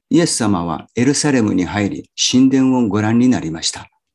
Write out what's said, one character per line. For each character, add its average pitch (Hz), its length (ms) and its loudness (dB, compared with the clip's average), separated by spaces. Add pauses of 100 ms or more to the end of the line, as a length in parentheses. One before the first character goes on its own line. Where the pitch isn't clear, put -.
(100)
イ 156 100 4
エ 170 60 2
ス - 100 -4
様 101 280 -2
は 82 220 -8 (100)
エ 120 80 0
ル 139 80 2
サ 143 200 -2
レ 127 100 2
ム 104 100 0
に 90 140 -2
入 95 240 -2
り、 - 260 -12
神 131 320 2
殿 131 300 2
を 120 100 0
ご 104 140 0
覧 110 160 2
に 123 100 4
な 117 100 2
り 80 120 -8
ま 78 100 -10
し - 100 -6
た。 - 200 -14 (240)